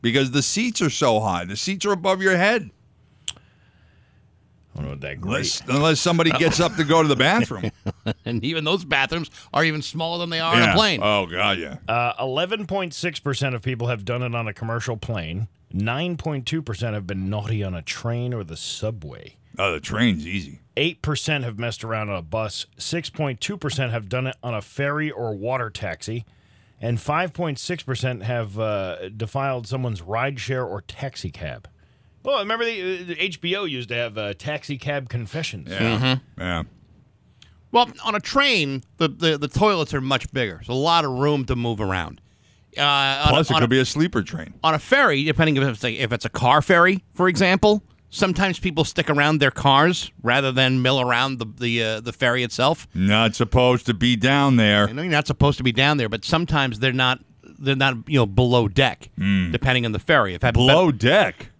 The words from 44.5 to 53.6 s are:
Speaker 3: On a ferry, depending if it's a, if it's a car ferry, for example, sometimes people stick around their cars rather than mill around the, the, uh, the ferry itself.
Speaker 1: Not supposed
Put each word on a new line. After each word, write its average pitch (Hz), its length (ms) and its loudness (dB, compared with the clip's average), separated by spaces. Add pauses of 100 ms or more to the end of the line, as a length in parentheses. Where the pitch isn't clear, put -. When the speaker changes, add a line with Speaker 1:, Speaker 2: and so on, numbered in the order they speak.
Speaker 3:
On - 120 2
a 151 40 0
ferry, 190 460 4
depending 156 320 4
if 135 80 4
it's 123 180 -2
a, 123 100 0
if 117 200 -2
it's - 120 -4
a 117 40 -2
car 135 340 4
ferry, 180 400 4 (120)
for 180 140 2
example, 190 540 4 (280)
sometimes 185 500 0
people 160 240 0
stick - 260 -2
around 147 300 4
their 139 100 6
cars 143 600 4 (100)
rather 131 300 2
than 131 300 2
mill 131 180 4
around 127 400 0
the, 113 60 -4 (120)
the, 117 240 0
uh, 110 180 -2
the 117 120 -8
ferry 123 320 2
itself. 131 500 0
Speaker 1:
Not 104 400 4
supposed 123 520 4